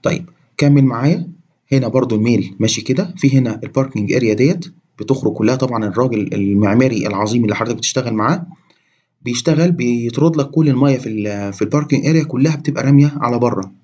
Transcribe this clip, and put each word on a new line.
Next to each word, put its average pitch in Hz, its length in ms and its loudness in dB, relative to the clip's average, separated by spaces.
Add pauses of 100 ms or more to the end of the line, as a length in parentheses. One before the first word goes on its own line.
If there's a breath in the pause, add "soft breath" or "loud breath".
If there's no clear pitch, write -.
طيب، - 260 -4 (280)
كمل 143 280 6
معايا. 131 440 0 (420)
هنا 131 160 0
برضو 127 280 0
الميل 110 440 0
ماشي 110 220 -2
كده، - 360 -4
في 135 200 2
هنا 117 260 0
الباركينج 117 500 -2
اريا 117 200 2
ديت 156 320 0 (340)
بتخرج 135 340 -2
كلها. 117 220 0
طبعًا 120 300 -2
الراجل 107 480 -2
المعماري 104 760 2
العظيم 107 360 0
اللي 104 120 0
حضرتك 120 200 -2
بتشتغل 117 380 -4
معاه 110 320 -2 (760 soft breath)
بيشتغل، 156 500 0
بيطرد 120 680 0
لك 139 120 -2
كل 160 200 2
المية 135 280 2
في 113 120 -6
ال-، 101 440 -4
في - 80 -6
الباركينج 147 440 0
اريا 156 180 2
كلها، 139 320 0
بتبقى 135 280 -4
رامية 143 340 6
على 120 220 -2
بره. 98 320 -2 (120)